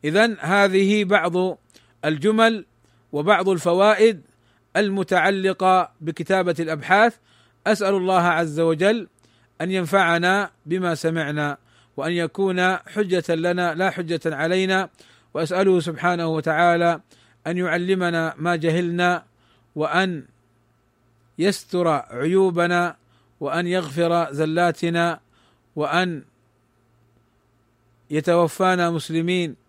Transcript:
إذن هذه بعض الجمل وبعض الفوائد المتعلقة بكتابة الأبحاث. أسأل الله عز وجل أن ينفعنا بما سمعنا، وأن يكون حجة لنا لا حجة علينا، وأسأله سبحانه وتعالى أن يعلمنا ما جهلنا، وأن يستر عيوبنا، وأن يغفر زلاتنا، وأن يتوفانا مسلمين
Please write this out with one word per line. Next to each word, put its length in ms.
إذن 360
هذه 640
بعض 540
الجمل 640
وبعض 360
الفوائد 720
المتعلقة 1200
بكتابة 600
الأبحاث. 560
أسأل 280
الله 280
عز 380
وجل 480
أن 100
ينفعنا 800
بما 280
سمعنا، 640
وأن 160
يكون 640
حجة 580
لنا 400
لا 160
حجة 360
علينا، 600
وأسأله 460
سبحانه 460
وتعالى 760
أن 120
يعلمنا 800
ما 180
جهلنا، 680
وأن 500
يستر 500
عيوبنا، 1080
وأن 260
يغفر 680
زلاتنا، 880
وأن 460
يتوفانا 800
مسلمين 680